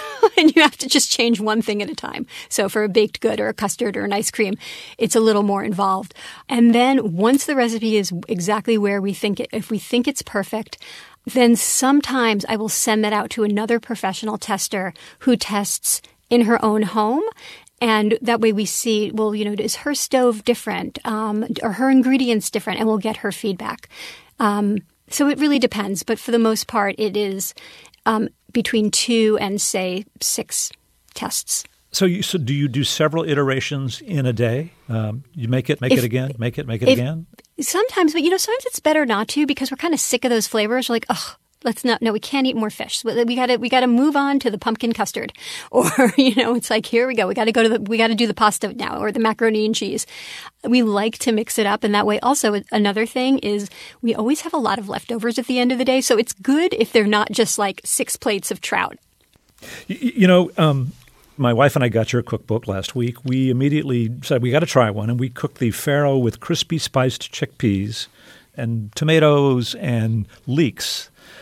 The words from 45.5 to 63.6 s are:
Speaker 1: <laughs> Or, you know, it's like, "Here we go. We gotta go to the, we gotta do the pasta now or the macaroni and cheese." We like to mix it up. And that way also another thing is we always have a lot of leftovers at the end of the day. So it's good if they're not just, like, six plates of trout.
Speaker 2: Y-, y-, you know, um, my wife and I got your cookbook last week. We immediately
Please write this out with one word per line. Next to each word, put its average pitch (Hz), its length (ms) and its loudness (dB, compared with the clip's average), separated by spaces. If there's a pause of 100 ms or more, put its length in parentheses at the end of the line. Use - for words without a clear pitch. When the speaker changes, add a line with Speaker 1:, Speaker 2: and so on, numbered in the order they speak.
Speaker 1:
<laughs> - 180 -14
Or, 233 440 2
you 262 200 4
know, 240 180 2
it's 240 160 -2
like, 214 160 0
"Here 240 220 0
we 262 80 -4
go. 208 120 0
We 190 60 -2
gotta 220 180 0
go 226 120 4
to 226 60 4
the, 220 120 0
we 214 160 -4
gotta 226 180 2
do 226 120 2
the 208 80 -2
pasta 214 360 2
now - 280 -6
or 208 120 -2
the 214 80 -4
macaroni 220 460 2
and 220 80 2
cheese." 214 320 -4 (580)
We 247 200 4
like 214 360 0
to - 120 -2
mix 220 260 -2
it 214 80 4
up. 202 180 2
And 208 120 2
that 208 100 4
way 208 140 2
also 214 420 2 (100)
another 208 360 2
thing 262 320 0
is 208 280 -4 (360)
we 226 100 2
always 240 280 0
have 330 120 -10
a 320 40 0
lot 208 200 -2
of 202 120 -8
leftovers 233 500 -4
at 240 80 -4
the 254 100 -2
end 247 140 2
of 247 80 -2
the 262 60 0
day. 262 160 2
So 233 180 2
it's 247 140 -2
good 294 420 0
if - 180 -2
they're 214 140 4
not 208 240 2
just, 214 260 0
like, 196 260 -4
six - 320 -4
plates 202 360 -4
of 196 100 -10
trout. - 380 -2 (920)
Speaker 2:
Y-, 190 120 -8
y-, 240 140 0
you 196 120 6
know, 180 300 6
um, 139 360 2 (460)
my 123 140 4
wife 131 220 4
and 135 100 2
I - 20 4
got 110 240 0
your 120 100 0
cookbook 113 460 -4
last 98 280 -6
week. 120 280 -4
We 131 260 0
immediately 131 640 0 (120)